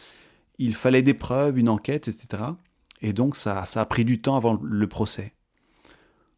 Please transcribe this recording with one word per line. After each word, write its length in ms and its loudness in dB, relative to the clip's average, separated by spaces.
il 180 -2
fallait 260 4
des 120 6
preuves, 440 0
une 120 4
enquête, 400 -2
et 20 -2
cetera. 460 -8
Et 120 -2
donc, 240 0
ça, 260 -2
ça 160 -4
a 60 2
pris 180 2
du 160 2
temps 160 0
avant 260 2
le 260 -2
procès. 440 -4